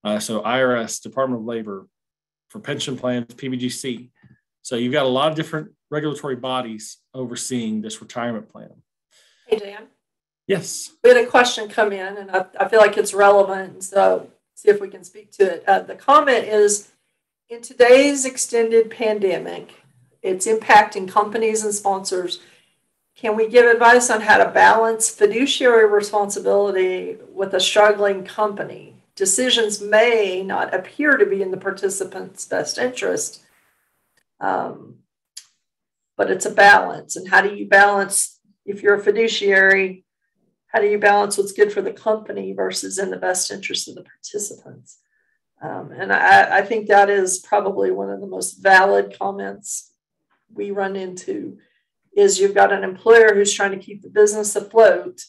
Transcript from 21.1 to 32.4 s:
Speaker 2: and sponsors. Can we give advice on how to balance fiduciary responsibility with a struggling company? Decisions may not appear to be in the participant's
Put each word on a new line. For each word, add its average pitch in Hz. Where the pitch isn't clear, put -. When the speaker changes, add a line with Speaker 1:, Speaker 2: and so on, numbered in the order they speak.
Speaker 2:
and 208
sponsors. 190
Can 214
we 220
give 240
advice 240
on 220
how 214
to 190
balance 220
fiduciary 240
responsibility 202
with 196
a 180
struggling 202
company? 196
Decisions 208
may 208
not 190
appear 269
to 202
be 196
in 190
the 185
participant's 190